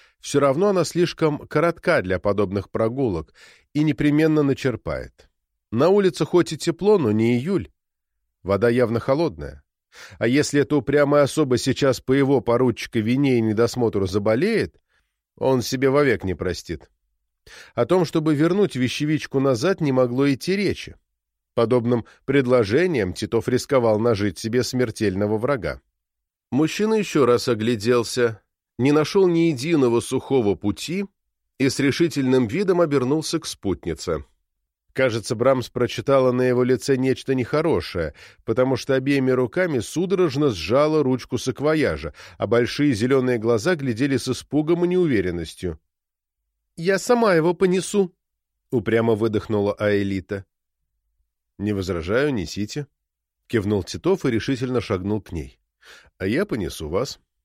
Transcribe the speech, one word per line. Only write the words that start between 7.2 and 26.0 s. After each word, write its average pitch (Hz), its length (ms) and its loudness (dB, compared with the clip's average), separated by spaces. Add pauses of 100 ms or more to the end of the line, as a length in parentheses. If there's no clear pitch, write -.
июль. 143 320 -4 (760)
Вода 98 240 2
явно 120 320 2
холодная. 80 640 -4 (540)
А 113 80 0
если 143 340 2
эта 143 160 0
упрямая 143 480 4
особа 131 340 0
сейчас 131 420 0
по - 120 -2
его 135 280 4
поручика 120 600 0
вине 127 380 2
и - 20 2
недосмотру 110 640 0
заболеет, 110 760 -2 (560)
он 127 260 0
себе 135 280 0
вовек 131 340 2
не 92 100 -2
простит. 87 560 -8 (840)
О 120 120 0
том, 180 180 2
чтобы 160 300 0
вернуть 170 420 2
вещевичку 139 640 -2
назад, 139 400 0
не 147 120 0
могло 127 400 2
идти 175 240 -2
речи. 175 400 -4 (580)
Подобным 120 500 2 (200)
предложением 127 880 2
Титов 110 360 -4
рисковал 120 500 2
нажить 104 400 0
себе 113 240 -2
смертельного 107 760 -2
врага. 104 420 -4 (720)